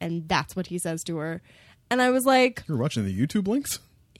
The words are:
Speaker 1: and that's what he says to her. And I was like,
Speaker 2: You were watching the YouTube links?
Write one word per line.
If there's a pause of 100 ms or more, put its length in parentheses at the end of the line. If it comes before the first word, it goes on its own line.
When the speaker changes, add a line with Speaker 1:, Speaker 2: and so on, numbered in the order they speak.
Speaker 1:
and
that's
what
he
says
to
her. (500)
And
I
was
like,
Speaker 2:
You
were
watching
the
YouTube
links? (400)